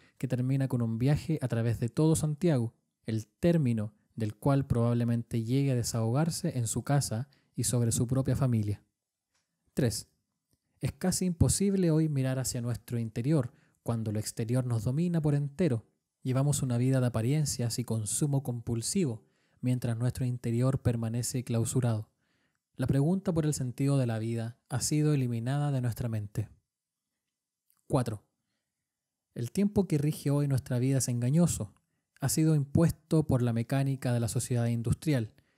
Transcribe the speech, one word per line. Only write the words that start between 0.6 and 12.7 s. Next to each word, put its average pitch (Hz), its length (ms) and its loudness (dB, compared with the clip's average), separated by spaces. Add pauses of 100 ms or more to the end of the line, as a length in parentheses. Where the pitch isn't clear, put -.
con 123 140 0
un 113 180 -2
viaje 147 420 0
a 127 60 -2
través 117 320 0
de 120 100 -2
todo 156 280 2
Santiago, 151 560 0 (320)
el 113 220 -4
término 123 640 0 (220)
del 107 200 -4
cual 139 320 0
probablemente 117 760 0
llegue 135 280 0
a 127 40 0
desahogarse 123 800 -2
en 117 100 -2
su 117 160 -4
casa 135 460 0 (260)
y 131 80 -2
sobre 120 300 2
su 127 120 0
propia 131 300 0
familia. 113 480 0 (920)
Tres. - 360 -2 (720)
Es 135 100 -2
casi - 320 -2
imposible 185 640 2
hoy 156 200 4
mirar 131 280 0
hacia 127 240 -4
nuestro 120 380 -4